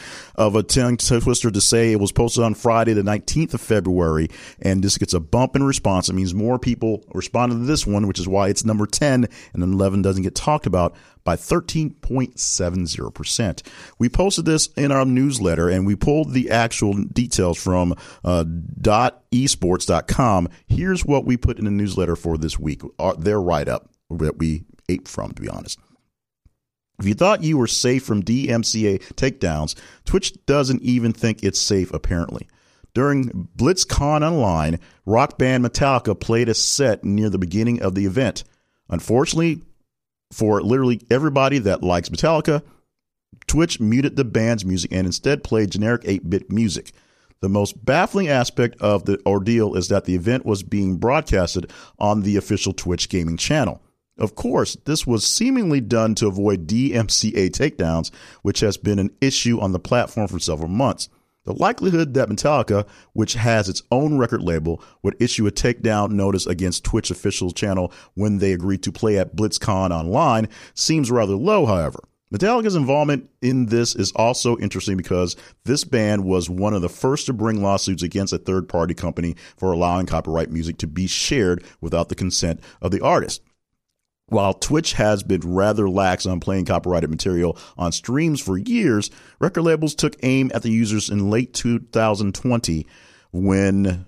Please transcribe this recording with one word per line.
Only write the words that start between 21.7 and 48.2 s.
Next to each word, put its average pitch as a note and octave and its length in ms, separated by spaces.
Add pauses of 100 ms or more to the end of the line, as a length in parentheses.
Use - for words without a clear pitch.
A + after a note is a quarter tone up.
newsletter F#2+ 420
for E2 240
this D#2 220
week, D2 220 (180)
uh, F#2 180
their G2+ 240
write-up D2 480 (180)
that D#2 300
we D#2+ 240 (260)
ate - 200
from, - 240
to - 100
be G#1 60
honest. - 320 (1160)
If G2 60
you G2+ 80
thought G3 320
you D#3 140
were A#2 80
safe B2+ 380
from G#2 180
D B2 260
M A#2 160
C A2 220
A F#2+ 120
takedowns, D#2+ 760 (320)
Twitch - 260 (140)
doesn't C#3 340
even A#2+ 320
think A2 320
it's G2 160
safe, F#2+ 320
apparently. E2 560 (460)
During C3 600
BlitzCon D3+ 720
Online, E2+ 520 (260)
rock A#2 320
band C3 260
Metallica B2 560
played A2+ 300
a A2 60
set - 500
near G#2 240
the F#2+ 80
beginning G#2 460
of F#2+ 120
the G2 120
event. G2+ 380 (440)
Unfortunately, D3+ 720 (720)
for G#2+ 300
literally B2 480
everybody C#3 480
that G2 240
likes F2 260
Metallica, D3+ 540 (840)
Twitch E3 320
muted A#2+ 380
the - 80
band's A2+ 400
music F#2 260
and F#2 160
instead C#3 380
played A2 280
generic A2 340
eight-bit F#2+ 440
music. G#2 420 (480)
The G2 100
most G2+ 340
baffling F3+ 440